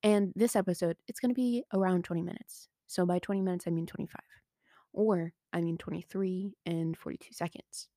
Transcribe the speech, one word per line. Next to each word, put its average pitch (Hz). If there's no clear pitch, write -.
and 208
this 226
episode, 180
it's -
gonna 247
be 247
around 185
twenty 170
minutes. -
So 180
by 175
twenty 196
minutes, 180
I 170
mean 165
twenty-five. -
Or, 185
I 170
mean 165
twenty-three 190
and 165
forty-two -
seconds. -